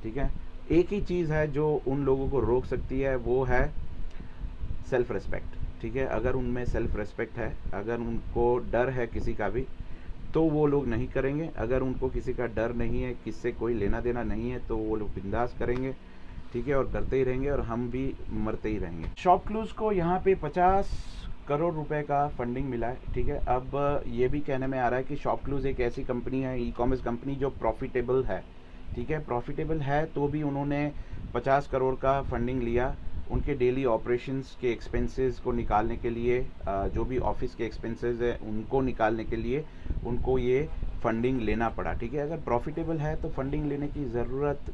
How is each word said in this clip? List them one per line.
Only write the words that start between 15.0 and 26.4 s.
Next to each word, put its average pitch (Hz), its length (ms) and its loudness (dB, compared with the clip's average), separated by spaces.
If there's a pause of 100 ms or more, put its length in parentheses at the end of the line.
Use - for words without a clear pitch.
बिंदास 101 500 -2
करेंगे, 127 360 0 (580)
ठीक 120 160 -2
है, 143 60 2
और 127 180 2
करते 107 240 2
ही 135 80 4
रहेंगे 131 260 2
और 135 100 2
हम 117 300 -2
भी 131 240 -2 (160)
मरते 110 380 0
ही 107 100 0
रहेंगे। 85 300 -4 (100)
Shopcluse 208 540 2
को 214 200 0
यहाँ 180 320 2
पे 190 100 6
पचास 185 560 4 (580)
करोड़ 160 260 2
रुपए 151 280 -2
का 143 260 2
funding 131 400 -2
मिला 117 180 0
है, 131 120 -4 (160)
ठीक 127 140 4
है। 143 100 2
अब 135 680 2
ये 120 220 2
भी 143 120 2
कहने 131 260 0
में 131 120 -2
आ 123 100 2
रहा 123 100 2
है 131 60 -2
कि 147 120 -4
Shopcluse 135 500 0
एक 127 140 0
ऐसी 120 240 0
company 123 360 -2